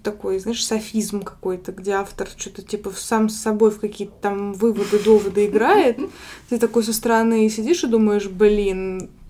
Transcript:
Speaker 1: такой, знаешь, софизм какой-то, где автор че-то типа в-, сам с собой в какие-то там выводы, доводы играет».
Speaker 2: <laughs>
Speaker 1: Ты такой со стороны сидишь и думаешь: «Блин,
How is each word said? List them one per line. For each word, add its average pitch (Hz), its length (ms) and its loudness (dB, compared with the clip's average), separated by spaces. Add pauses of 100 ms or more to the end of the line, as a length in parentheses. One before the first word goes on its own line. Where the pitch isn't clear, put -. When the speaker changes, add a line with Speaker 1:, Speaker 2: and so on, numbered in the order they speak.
Speaker 1:
такой, 196 360 -4
знаешь, 220 260 -6
софизм 214 580 -4
какой-то, 185 500 -8
где 185 200 -6
автор 196 440 -6
че-то - 260 -14
типа 202 280 -8
в-, 180 100 -14
сам 220 280 0
с 214 120 -6
собой 214 320 2
в 214 80 -10
какие-то 208 420 -8
там 202 300 -4
выводы, 196 520 0
доводы 208 420 4
играет». 247 520 4 (260)
Speaker 2:
<laughs> - 260 -20
Speaker 1:
Ты 240 80 -2
такой 226 260 2
со 226 80 -4
стороны 226 580 2
сидишь 226 340 0
и 254 40 0
думаешь: 208 400 2
«Блин, 190 840 0 (200)